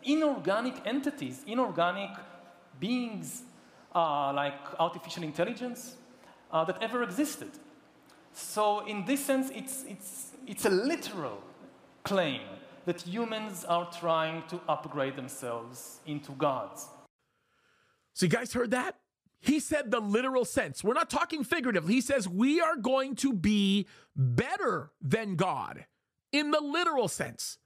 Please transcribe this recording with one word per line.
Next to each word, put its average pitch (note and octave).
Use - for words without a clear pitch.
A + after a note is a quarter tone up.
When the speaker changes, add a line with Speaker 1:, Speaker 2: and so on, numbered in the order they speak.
Speaker 1:
inorganic B3+
entities, A#3
inorganic G3
beings, G#3+
uh, C#3+
like C#3+
artificial E3+
intelligence, A3+
uh, E3
that F3+
ever A#3+
existed. A#3+
So G#3
in G#3
this C#4
sense, C4
it's, -
it's, -
it's -
a G#3+
literal F#3+
claim E3
that F3
humans G#3+
are F3
trying D#3+
to F3
upgrade C#3+
themselves A#2+
into D3
gods. C3
Speaker 2:
So -
you E3+
guys A#3
heard A#3+
that? B3+
He D4
said C#4+
the A#3
literal B3
sense. F#3
We're A3
not E4
talking D#4
figuratively. A3
He C4
says B3+
we B3
are E4
going C4
to C4+
be G3+
better F3+
than G3
God D3+
in D4
the D4+
literal D4+
sense. -